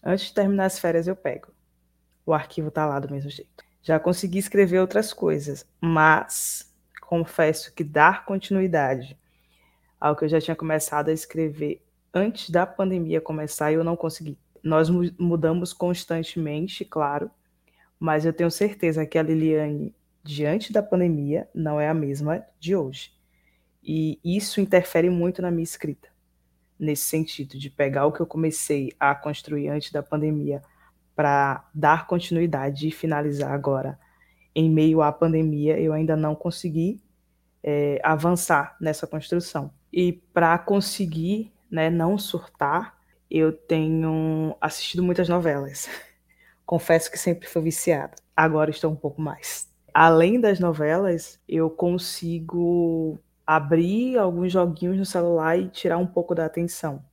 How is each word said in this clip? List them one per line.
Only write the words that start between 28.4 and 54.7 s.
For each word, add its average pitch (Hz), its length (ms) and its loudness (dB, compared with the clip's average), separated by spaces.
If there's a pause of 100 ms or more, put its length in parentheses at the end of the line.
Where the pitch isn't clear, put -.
a 139 140 4
construir 147 540 -6
antes 147 220 -6
da 147 120 -4
pandemia 147 580 -2 (580)
pra 139 560 2
dar 151 320 2
continuidade 156 800 -2
e 156 60 -2
finalizar 147 580 -2
agora. 139 480 -2 (560)
Em 160 160 4
meio 156 320 6
à 151 80 4
pandemia, 156 640 0
eu 160 160 0
ainda 156 220 0
não 156 180 0
consegui, 165 720 -4 (580)
é, 147 440 -2
avançar 160 760 2
nessa 156 240 -4
construção. 160 680 -6 (200)
E 180 200 2 (200)
pra 170 260 4
conseguir, 196 960 -2 (160)
né, 160 220 0
não 170 260 2
surtar, 175 800 -4 (320)
eu 160 240 2
tenho 160 1080 0
assistido - 420 -4
muitas 180 260 2
novelas. 143 600 -2 (380)
<laughs> - 380 -20
Confesso 165 460 2
que - 80 -10
sempre 175 300 -2
fui 165 140 -2
viciada. 160 520 -2 (220)
Agora 156 340 4
estou 156 220 -2
um 156 40 -6
pouco 147 240 -8
mais. - 480 -10 (240)
Além 165 480 6
das 202 200 4
novelas, 165 880 0
eu 160 200 2
consigo 170 1500 -2 (260)
abrir 170 760 2
alguns 180 340 0
joguinhos 180 460 0